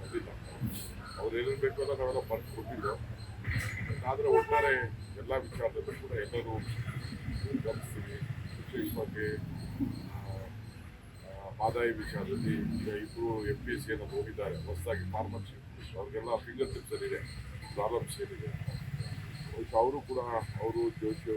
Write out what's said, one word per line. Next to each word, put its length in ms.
ಬಂದಿಲ್ಲ. 280
ಅವ್ರು 200
ಏನೇನ್ 220
ಬೇಕು 200
ಅಂತ 180
ನಾವೆಲ್ಲ 200
ಬರ್ದು 360
ಕೊಟ್ಟಿದ್ದು. 380
ಆದ್ರೆ 180
ಒಟ್ಟಾರೆ 460
ಎಲ್ಲ 140
ವಿಚಾರದಲ್ಲೂ 560
ಕೂಡ 100
ಎಲ್ಲರೂ 440
ಗಮನಿಸ್ತೀವಿ. 520
ವಿಶೇಷವಾಗಿ, 680
ಆ, 40
ಆ, 400
ಆದಾಯ 240
ವಿಚಾರದಲ್ಲಿ 640
ಈಗ 100
ಇಬ್ರು 600
ಎಂ 80
ಪಿ 60
ಎಸ್ 200
ಏನೋ 140
ಹೋಗಿದ್ದಾರೆ, 500
ಹೊಸದಾಗಿ 460
ಫಾರ್ಮರ್ಶಿಪ್, 840
ಅವ್ರಿಗೆಲ್ಲ 380
ಫಿಂಗರ್ 380
ಟಿಪ್ಸ್ 200
ಅಲ್ಲಿ 140
ಇದೆ 120
ಪ್ರಾಬ್ಲಮ್ಸ್ 460
ಏನಿದೆ. 300
ಬಹುಶಃ 260
ಅವರು 240
ಕೂಡ, 160
ಅವರು 260
ಜೋಶಿ 480